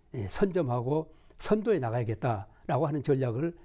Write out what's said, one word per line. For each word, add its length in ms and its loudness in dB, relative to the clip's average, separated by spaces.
예, 120 -4
선점하고 840 0
선도해 400 2
나가야겠다라고 1080 -2
하는 160 -2
전략을 640 0